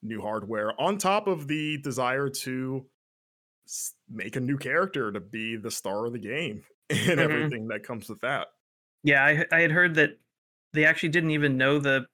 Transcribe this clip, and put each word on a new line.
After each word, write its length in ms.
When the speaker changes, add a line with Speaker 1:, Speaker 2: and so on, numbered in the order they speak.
Speaker 1:
new 200
hardware, 600
on 160
top 300
of 200
the 320
desire 500
to 560
s-, 260
make 260
a 40
new 180
character 540
to 80
be 360
the 160
star 340
of 80
the 60
game 440
<laughs> 120
and 300
Speaker 2:
Mm-hmm. 0
Speaker 1:
everything 480
that 160
comes 260
with 120
that. 260
Speaker 2:
Yeah, 200
I, 220
I 60
had 100
heard 240
that 220
they 120
actually 240
didn't 220
even 260
know 220
the 340